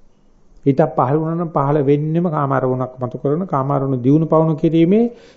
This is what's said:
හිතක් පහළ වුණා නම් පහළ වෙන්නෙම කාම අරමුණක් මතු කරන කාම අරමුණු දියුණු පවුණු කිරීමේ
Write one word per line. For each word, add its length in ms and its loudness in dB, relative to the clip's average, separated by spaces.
හිතක් 280 2
පහළ 260 0
වුණා 180 -4
නම් 140 -6
පහළ 320 0
වෙන්නෙම 460 0
කාම 220 -2
අරමුණක් 460 -2
මතු 200 -6
කරන 300 -2
කාම 240 -2
අරමුණු 260 -2
දියුණු 300 2
පවුණු 280 2
කිරීමේ 500 2